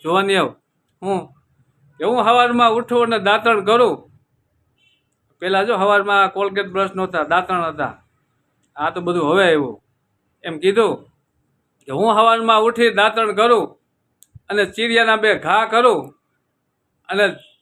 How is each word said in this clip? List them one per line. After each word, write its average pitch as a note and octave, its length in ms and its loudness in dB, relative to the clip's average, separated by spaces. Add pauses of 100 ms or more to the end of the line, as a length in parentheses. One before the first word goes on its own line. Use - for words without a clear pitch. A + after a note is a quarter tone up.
જુવાનિયો, F#3 520 0 (460)
"હું?" F#3 260 -6 (720)
કે, D#3 60 -4
"હું A#3 180 0
સવારમાં A#3+ 480 2
ઉઠું A#3+ 320 -2
અને A#3 160 -2
દાંતણ G#3+ 460 0
કરું." A3 460 0 (1300)
પહેલાં F#3+ 260 -2
જો A3+ 100 -2
સવારમાં G3 540 2
કોલગેટ G3 360 -4
બ્રશ F#3+ 300 -4
નહોતા, F3+ 280 -4
દાંતણ F3 380 -2
હતા, D3 420 -8 (720)
આ D3+ 140 -4
તો F3 120 -8
બધું F3 300 -2
હવે F#3+ 140 2
આવ્યું. C#3+ 360 0 (640)
એમ D#3+ 160 -10
કીધું G3 440 0 (800)
કે, C3+ 60 -12
"હું G3+ 220 0
સવારમાં A3+ 480 2
ઉઠી A3+ 280 2
દાંતણ G#3+ 420 0
કરું G#3+ 480 0 (720)
અને G3+ 160 0
ચીરિયાના A3+ 500 0
બે G#3 200 0
ઘા F3+ 300 0
કરું A3 500 0 (920)
અને G3 180 2 (340)